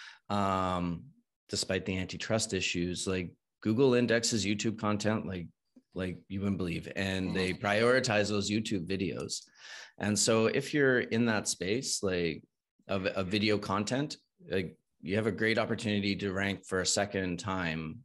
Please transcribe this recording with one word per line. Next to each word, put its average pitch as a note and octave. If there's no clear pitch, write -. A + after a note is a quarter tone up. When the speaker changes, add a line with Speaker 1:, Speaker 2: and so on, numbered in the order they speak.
Speaker 1:
um, F#2
despite F#2+
the F#2
antitrust F#2+
issues, F2+
like, F#2
Google B2
indexes A#2
YouTube G#2
content G#2
like, F2+
like F2+
you G2
wouldn't G2
believe, E2+
and F#2+
they F#2
Speaker 2:
Mm-hmm. F2+
Speaker 1:
prioritize A2
those G2+
YouTube G#2
videos. F2+
And G#2
so A2+
if C3+
you're C3+
in A2+
that A2
space, G#2+
like, F2+
of, F#2+
of F#2+
video G#2
content, B2
like, F2+
you E2+
have A2
a G#2+
great A2
opportunity G#2
to F#2+
rank G2
for F#2
a F2+
second F#2+
time D#2+